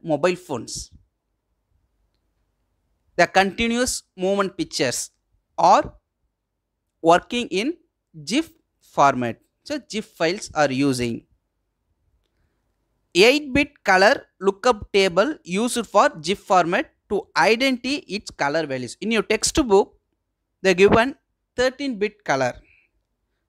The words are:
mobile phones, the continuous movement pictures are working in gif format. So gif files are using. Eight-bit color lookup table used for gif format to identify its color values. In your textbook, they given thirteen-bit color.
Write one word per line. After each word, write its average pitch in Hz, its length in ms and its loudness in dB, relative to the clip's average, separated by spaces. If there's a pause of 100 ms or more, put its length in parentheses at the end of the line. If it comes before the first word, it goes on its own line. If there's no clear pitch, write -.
mobile 165 320 -2
phones, - 560 -12 (2250)
the 170 120 4
continuous 233 760 -2 (140)
movement 190 400 -2
pictures - 540 -4 (460)
are 202 360 4 (1080)
working 180 460 0
in 240 300 -4 (480)
gif 196 260 -4 (300)
format. 127 580 0 (240)
So 294 160 -10 (100)
gif 208 160 -8
files 175 480 -6
are 147 180 0
using. 127 540 -2 (1900)
Eight-bit 285 680 2
color 196 400 4 (160)
lookup 202 500 -2
table 196 540 2
used 226 420 -4
for 240 220 2
gif 185 300 -6
format 185 520 0 (160)
to - 180 -6 (120)
identify 254 720 0
its 190 220 -10
color 151 360 -4
values. 131 340 -10
In 202 100 -6
your 226 120 0
textbook, 220 760 0 (640)
they 185 120 2
given 208 420 4 (400)
thirteen-bit 254 720 -4
color. 131 280 -2 (960)